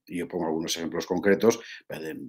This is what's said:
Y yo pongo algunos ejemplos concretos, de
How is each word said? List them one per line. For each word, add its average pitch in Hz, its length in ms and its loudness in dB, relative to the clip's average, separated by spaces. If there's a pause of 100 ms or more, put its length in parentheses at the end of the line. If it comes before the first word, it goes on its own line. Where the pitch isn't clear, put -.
Y 87 140 -6
yo 85 80 -6
pongo 85 180 -4
algunos 82 320 -2
ejemplos 82 260 -4
concretos, 98 560 4 (260)
de 80 280 -10 (140)